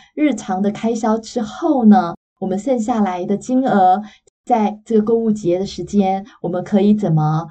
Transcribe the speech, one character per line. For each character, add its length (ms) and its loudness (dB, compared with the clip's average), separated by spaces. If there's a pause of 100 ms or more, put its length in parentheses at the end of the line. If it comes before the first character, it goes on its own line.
(140)
日 200 0
常 260 -6
的 100 0
开 240 -4
销 220 0
之 240 -8
后 460 -2
呢， 280 6 (260)
我 60 -6
们 120 -4
剩 200 -2
下 220 -2
来 240 -2
的 120 -2
金 300 -2
额， 360 4 (420)
在 400 0
这 120 0
个 60 4
购 120 0
物 160 0
节 280 0
的 60 -4
时 180 -10
间， 440 -2 (160)
我 60 -6
们 140 -4
可 200 0
以 120 4
怎 180 0
么 380 0